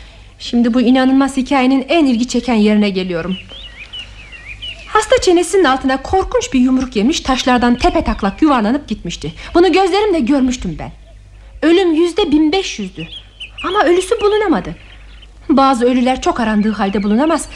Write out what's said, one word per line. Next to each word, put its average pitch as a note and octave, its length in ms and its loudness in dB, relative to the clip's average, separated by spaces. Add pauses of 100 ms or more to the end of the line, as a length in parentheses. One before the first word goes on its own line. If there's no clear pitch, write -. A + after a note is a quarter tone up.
(380)
Şimdi A#3+ 360 0
bu B3+ 60 2
inanılmaz C4 560 4
hikayenin C4 520 2
en E4 180 4
ilgi B3 220 2
çeken B3 260 0
yerine G#3 360 4
geliyorum. F#3 460 -4 (1500)
Hasta A4 360 0
çenesinin F4+ 420 2
altına C4 380 0
korkunç F#4+ 500 -2
bir C4 80 2
yumruk B3+ 360 0
yemiş, A#3 240 0
taşlardan B3 540 0
tepe E4+ 300 0
taklak G3+ 380 -4
yuvarlanıp C4 460 0
gitmişti. E3+ 440 -10 (220)
Bunu F4 180 4
gözlerimle F#4+ 480 2
görmüştüm B3 580 -2
ben. - 140 -12 (720)
Ölüm E4 320 2
yüzde E4+ 360 0
bin D4+ 220 2
beş F#4+ 260 -4
yüzdü. F3+ 280 -10 (640)
Ama F#4+ 160 0
ölüsü F4+ 360 0
bulunamadı. G4 560 0 (720)
Bazı C4+ 360 2
ölüler B3+ 380 2
çok A#3+ 180 -2
arandığı G#3+ 320 0
halde G3 300 -2
bulunamaz. B3 540 0